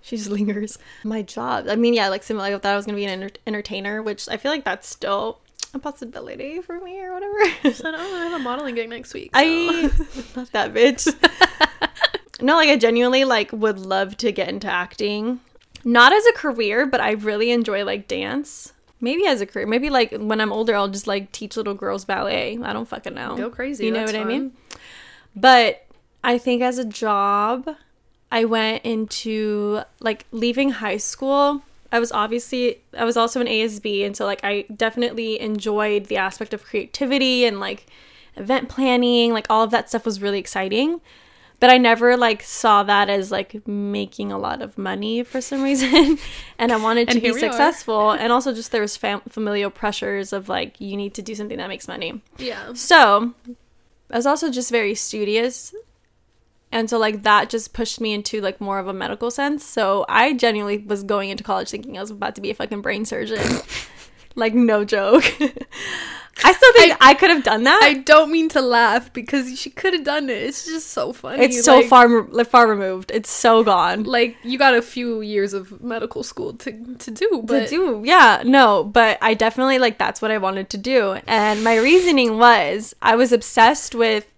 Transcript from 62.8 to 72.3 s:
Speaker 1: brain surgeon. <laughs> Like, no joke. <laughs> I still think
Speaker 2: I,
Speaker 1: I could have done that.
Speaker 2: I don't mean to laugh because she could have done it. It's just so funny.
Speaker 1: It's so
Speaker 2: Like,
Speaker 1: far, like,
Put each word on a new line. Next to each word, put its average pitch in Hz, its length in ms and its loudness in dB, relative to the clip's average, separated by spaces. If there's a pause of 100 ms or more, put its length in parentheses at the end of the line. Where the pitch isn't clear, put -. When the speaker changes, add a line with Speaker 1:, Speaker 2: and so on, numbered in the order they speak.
Speaker 1:
brain 202 240 -4
surgeon. 214 340 -6
<laughs> 214 220 -2 (800)
Like, 226 140 0
no 220 320 4
joke. 208 380 4
<laughs> - 180 -2
I - 1120 -2
still 494 200 10
think 349 280 10
Speaker 2:
I, 262 80 12
Speaker 1:
I 277 60 10
could 349 160 6
have 302 120 2
done 220 200 2
that. 302 200 6
Speaker 2:
I 294 120 6
don't 302 360 6
mean 320 180 0
to 302 120 0
laugh 240 500 2
because 254 480 -6
she - 120 -10
could 381 240 -2
have 311 80 -4
done 285 260 -2
it. 233 140 -4
It's 277 240 -8
just 320 240 -10
so - 200 -4
funny. 269 320 -2
Speaker 1:
It's 247 220 2
so 262 140 10
Speaker 2:
Like, 240 100 4
Speaker 1:
far, 240 360 8
like, 233 220 0